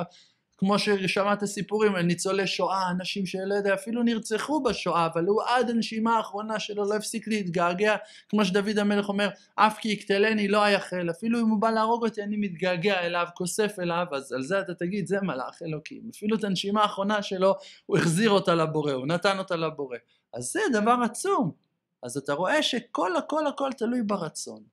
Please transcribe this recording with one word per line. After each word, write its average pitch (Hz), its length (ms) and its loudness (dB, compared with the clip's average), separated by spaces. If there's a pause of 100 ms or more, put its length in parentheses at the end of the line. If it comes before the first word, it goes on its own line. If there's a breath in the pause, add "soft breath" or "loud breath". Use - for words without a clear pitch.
(580 soft breath)
כמו 196 200 4
ששמעת 202 640 2
סיפורים 208 500 2
על 175 80 0
ניצולי 190 440 0
שואה, 180 440 0
אנשים 180 360 -4
שלא 190 280 -4
יודע, 196 200 2
אפילו 226 280 -4
נרצחו 233 600 0
בשואה, 170 440 2
אבל 165 180 0
הוא 202 220 2
עד 240 240 2
הנשימה 226 460 0
האחרונה 214 440 -4
שלו 202 240 -4
לא 208 100 0
הפסיק 214 340 -4
להתגעגע, 190 680 2 (320 loud breath)
כמו 208 160 4
שדוד 202 340 2
המלך 202 300 2
אומר, 202 200 2 (260 loud breath)
"אף 214 240 4
כי 220 100 -4
יקטלני 208 600 2
לא 208 160 4
אייחל", 185 460 0
אפילו 226 300 -2
אם 226 60 2
הוא 220 140 2
בא 226 100 2
להרוג 226 340 2
אותי, 214 180 -2
אני 208 140 -6
מתגעגע 185 640 0
אליו, 175 340 0
כוסף 202 440 -2
אליו, 175 340 -2
אז 135 200 -6
על 131 100 -2
זה 190 180 -2
אתה 180 140 -6
תגיד, 180 320 -4
"זה 196 140 0
מלאך 135 420 -6
אלוקים". 147 400 -10 (120)
אפילו 214 220 -2
את 214 80 -2
הנשימה 202 380 0
האחרונה 202 400 0
שלו, 190 320 2 (320 loud breath)
הוא - 120 2
החזיר 175 320 4
אותה 185 240 4
לבורא, 156 380 0
הוא 131 140 -2
נתן 175 320 2
אותה 185 180 -4
לבורא. 143 400 -6 (360)
אז 123 200 -8
זה 349 80 -2 (120)
דבר 226 320 4
עצום. 294 480 -2 (500)
אז 120 140 -8
אתה 143 160 -4
רואה 190 300 0
שכל, 320 540 -2
הכל, 302 300 -2
הכל 277 320 -2
תלוי 240 240 -2
ברצון. 160 600 -6 (100)